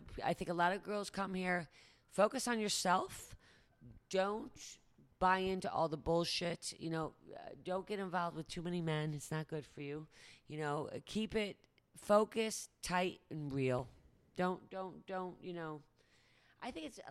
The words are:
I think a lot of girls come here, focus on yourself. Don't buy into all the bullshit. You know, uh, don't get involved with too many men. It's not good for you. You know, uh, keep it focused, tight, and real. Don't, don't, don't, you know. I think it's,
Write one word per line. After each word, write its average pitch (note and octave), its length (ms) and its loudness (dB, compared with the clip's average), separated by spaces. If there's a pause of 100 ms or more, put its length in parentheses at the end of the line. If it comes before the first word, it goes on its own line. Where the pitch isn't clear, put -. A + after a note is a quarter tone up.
(240)
I C#3 80 2
think D#3+ 180 -2
a F3 40 0
lot F3 180 4
of G3 100 -2
girls G3+ 280 -4
come F#3+ 240 -4
here, F3+ 340 0 (440)
focus A3 360 4
on A#3 120 2
yourself. G3+ 760 2 (760)
Don't G3+ 420 2 (680)
buy F#3 200 6
into F#3+ 320 0
all D#3+ 180 4
the D3+ 100 0
bullshit. E3+ 800 0
You E3 120 -4
know, D#3+ 220 -2 (220)
uh, - 160 -12 (140)
don't F#3 220 -2
get G3+ 120 -4
involved F3 380 -2
with D#3 120 -6
too F3 140 -6
many F3 180 0
men. D#3 340 0
It's C#3+ 160 -8
not D#3 180 -2
good D#3 180 -6
for - 160 -16
you. D3 240 -8 (420)
You D3+ 120 -6
know, D3 340 0
uh, - 100 -6
keep G#3+ 300 -2
it G#3 220 0 (420)
focused, G#3+ 720 4 (120)
tight, F3+ 380 0 (100)
and D3 220 -4
real. C3 360 2 (480)
Don't, F3+ 340 0
don't, F#3+ 360 -8
don't, F#3 360 -4
you F3+ 100 -8
know. D#3+ 280 -6 (840)
I A#3 80 -6
think D#4 160 -10
it's, A#3 140 -12 (100)